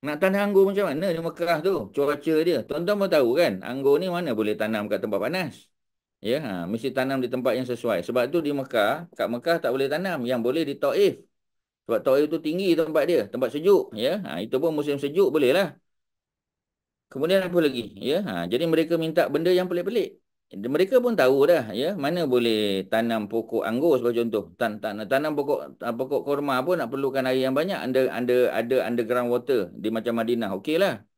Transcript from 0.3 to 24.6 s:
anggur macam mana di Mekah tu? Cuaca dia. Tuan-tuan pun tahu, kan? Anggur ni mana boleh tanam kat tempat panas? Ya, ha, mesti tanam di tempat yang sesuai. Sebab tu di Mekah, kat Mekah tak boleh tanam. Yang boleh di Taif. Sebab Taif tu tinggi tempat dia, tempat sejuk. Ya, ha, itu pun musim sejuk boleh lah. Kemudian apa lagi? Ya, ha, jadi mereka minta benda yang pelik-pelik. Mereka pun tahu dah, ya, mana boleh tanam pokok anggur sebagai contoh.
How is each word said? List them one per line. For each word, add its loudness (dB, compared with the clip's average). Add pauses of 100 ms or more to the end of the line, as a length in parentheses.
anggur 6
macam 0
mana -2
di -4
Mekah -2 (100)
tu? 2 (220)
Cuaca 0 (120)
dia. 2 (100)
Tuan-tuan -2
pun 0
tahu, 6 (120)
kan? 4 (160)
Anggur 2
ni -4 (100)
mana -4
boleh 0
tanam -2
kat 0
tempat -2
panas? -4 (760)
Ya, 0 (100)
ha, -6 (200)
mesti -4
tanam -2
di -6
tempat 0
yang -4
sesuai. -2
Sebab 0 (100)
tu 0
di -2
Mekah, 0 (280)
kat -2
Mekah 0
tak 0
boleh 0
tanam. -4 (120)
Yang 0
boleh 0
di -6
Taif. 2 (760)
Sebab 0
Taif 4
tu -2
tinggi -2 (120)
tempat 2
dia, 4 (120)
tempat -2
sejuk. 4 (220)
Ya, 2 (160)
ha, -10 (140)
itu -4
pun 2
musim -2
sejuk 2
boleh 4
lah. 2 (1400)
Kemudian 2
apa 2
lagi? 0 (280)
Ya, 2 (120)
ha, -4 (200)
jadi 2
mereka 2 (100)
minta 2 (120)
benda 2
yang 0
pelik-pelik. -2 (440)
Mereka 0 (100)
pun 0
tahu 6 (140)
dah, 4 (180)
ya, -2 (180)
mana 0 (120)
boleh 4 (380)
tanam 0 (120)
pokok -2
anggur 2
sebagai 0
contoh. -2 (160)